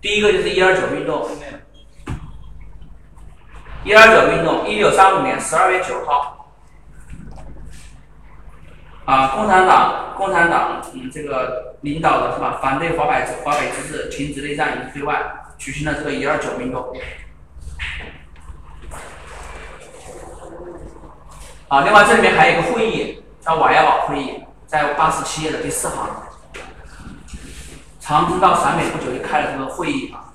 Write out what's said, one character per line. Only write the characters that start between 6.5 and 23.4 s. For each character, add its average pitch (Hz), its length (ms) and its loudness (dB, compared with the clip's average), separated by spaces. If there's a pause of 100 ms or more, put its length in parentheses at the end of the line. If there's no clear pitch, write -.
啊， 139 240 4
共 214 180 0
产 190 180 6
党， - 520 4
共 196 120 -2
产 175 220 4
党， - 300 0 (120)
嗯， 131 160 -12
这 156 140 -12
个 127 600 -6
领 147 180 -4
导 156 180 2
的 - 140 -2
是 - 80 -6
吧？ 131 200 -4
反 135 160 0
对 165 200 -2
华 151 80 0
北， 147 200 0 (200)
华 143 80 0
北 147 180 -2
之 - 160 -8
治， - 220 -8
停 - 260 -6
止 135 60 -10
内 143 160 -6
战， 151 200 -2
以 127 140 -10
及 143 80 -12
对 143 80 -8
外， 147 160 -2 (340)
举 - 140 -12
行 143 140 -6
了 151 100 -2
这 147 80 -8
个 147 80 -4
一 131 140 -4
二 151 120 0
九 - 220 -6
运 127 100 -6
动。 - 240 -8 (4000)
啊， 139 160 6
另 147 80 4
外 202 120 10
这 226 120 6
里 - 40 4
面 - 140 4
还 156 140 6
有 170 100 2
一 - 20 0
个 - 120 0
会 - 180 0
议， - 320 -6 (160)